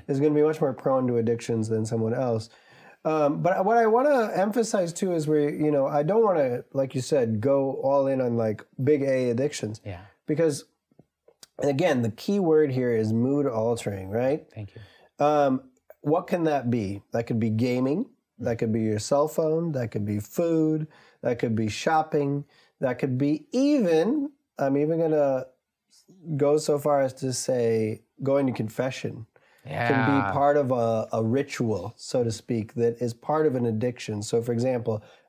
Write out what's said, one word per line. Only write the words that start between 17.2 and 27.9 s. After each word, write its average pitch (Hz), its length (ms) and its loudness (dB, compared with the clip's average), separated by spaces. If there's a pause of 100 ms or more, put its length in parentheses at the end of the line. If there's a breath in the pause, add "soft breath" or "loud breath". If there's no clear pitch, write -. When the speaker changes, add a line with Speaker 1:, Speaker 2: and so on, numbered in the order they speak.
Speaker 1:
could 117 120 -2
be 113 100 0
gaming. 127 560 0
Speaker 2:
Mm. - 400 -18
Speaker 1:
That 117 120 -2
could 113 140 -2
be 113 100 0
your 107 180 0
cell 143 280 2
phone. 160 440 0
That 123 180 -4
could 104 160 -6
be 104 140 -2
food. 156 680 0 (360 soft breath)
That 120 160 -2
could 117 160 0
be 110 120 0
shopping. 143 760 0 (340 soft breath)
That 127 200 -2
could 131 180 0
be 143 340 0
even, 262 800 2 (280)
I'm 139 180 0
even 156 220 2
gonna 143 480 2 (880)
go 143 220 4
so 151 220 0
far 143 220 2
as 131 120 0
to 131 200 -4
say 117 680 0 (220)